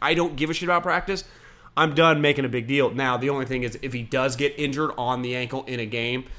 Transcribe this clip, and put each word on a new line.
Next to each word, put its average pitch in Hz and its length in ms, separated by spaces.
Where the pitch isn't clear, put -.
"I 151 140
don't 170 200
give 147 140
a 160 60
shit 170 120
about 175 160
practice. 180 420
I'm 151 180
done 156 280
making 143 240
a - 20
big 117 180
deal." 135 240
Now, 127 280
the 131 100
only 139 160
thing 127 200
is, 120 180
if 131 100
he 123 100
does 127 340
get 143 220
injured 147 380
on 127 240
the 123 160
ankle 127 300
in 127 140
a 113 60
game, 120 380